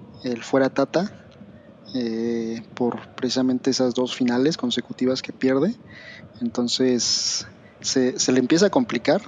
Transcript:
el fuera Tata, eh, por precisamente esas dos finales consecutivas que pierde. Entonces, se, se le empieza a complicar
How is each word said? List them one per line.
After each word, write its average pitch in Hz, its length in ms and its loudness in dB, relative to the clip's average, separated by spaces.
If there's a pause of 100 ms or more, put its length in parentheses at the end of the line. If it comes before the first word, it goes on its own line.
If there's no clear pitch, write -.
(240)
el 123 180 -6
fuera 135 280 2
Tata, 156 400 0 (840)
eh, 113 680 -4 (120)
por 117 260 -2 (140)
precisamente 127 560 0
esas 123 240 2
dos 127 200 -2
finales 127 420 2
consecutivas 127 680 -2
que - 100 -12
pierde. 139 420 2 (680)
Entonces, 120 1040 0 (340)
se, 127 380 0
se - 140 0
le 127 80 4
empieza 160 260 4
a 190 40 4
complicar 131 580 2